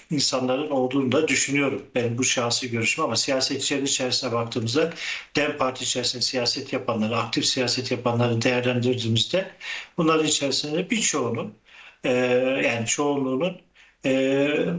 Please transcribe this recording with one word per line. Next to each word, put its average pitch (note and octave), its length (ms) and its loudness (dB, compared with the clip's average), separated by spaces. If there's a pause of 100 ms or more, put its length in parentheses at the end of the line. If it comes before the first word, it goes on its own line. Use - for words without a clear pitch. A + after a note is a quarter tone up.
(120)
insanların C3+ 580 0
olduğunu C3 420 0
da D#3 160 4
düşünüyorum. C3+ 580 0 (100)
Benim A#2 220 0
bu C3 60 0
şahsi A#2+ 480 0
görüşüm A#2 320 0
ama A#2+ 120 0
siyasetçilerin C3+ 720 0
içerisine B2+ 460 0
baktığımızda A#2 580 0 (460)
dem D3 220 0
Parti C3 260 -2
içerisinde B2 380 -2
siyaset - 520 -2
yapanları, A2+ 440 -2
aktif A#2 280 -2
siyaset B2 460 0
yapanları A#2 500 2
değerlendirdiğimizde B2 1080 2 (460)
bunların D#3+ 280 4
içerisinde D3+ 640 -2
birçoğunun, D3 640 -2 (500)
e, C3 80 2 (540)
yani A#2 200 -2
çoğunluğunun, C#3+ 720 0 (480)
e, C3+ 420 2 (320)